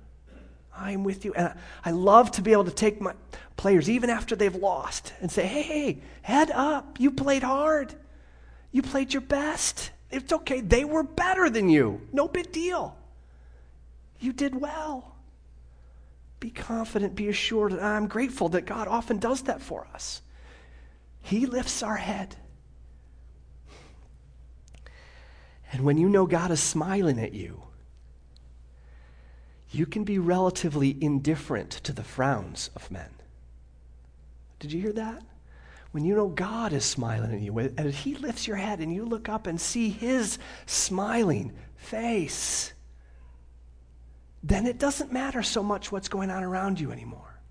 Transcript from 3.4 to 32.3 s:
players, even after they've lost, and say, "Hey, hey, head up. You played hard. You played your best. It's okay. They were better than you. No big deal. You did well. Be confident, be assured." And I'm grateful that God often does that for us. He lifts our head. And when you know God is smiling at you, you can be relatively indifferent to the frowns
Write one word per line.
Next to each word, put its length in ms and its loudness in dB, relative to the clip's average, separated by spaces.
players, 320 6
even 180 2
after 260 0
they've 200 2
lost, 680 -2
and 100 -2
say, 160 2
"Hey, 140 -2
hey, 380 -2
head 280 4
up. 480 0
You 120 6
played 320 2
hard. 520 2
You 100 2
played 320 -2
your 80 0
best. 680 -2
It's 220 -2
okay. 300 0
They 240 6
were 160 2
better 480 4
than 180 4
you. 320 6
No 160 2
big 260 -4
deal. 440 -4
You 140 -2
did 260 -2
well. 560 -6
Be 100 -8
confident, 640 -4
be 140 -2
assured." 440 0
And 120 -4
I'm 240 0
grateful 400 -2
that 140 2
God 260 -6
often 300 0
does 240 -2
that 180 -4
for 320 -10
us. 300 -12
He 240 0
lifts 380 -2
our 140 -2
head. 380 -6
And 140 -2
when 140 6
you 100 6
know 180 6
God 240 2
is 100 2
smiling 600 0
at 140 -6
you, 280 -10
you 120 0
can 180 -4
be 140 0
relatively 840 2
indifferent 680 0
to 240 -8
the 80 -10
frowns 760 -2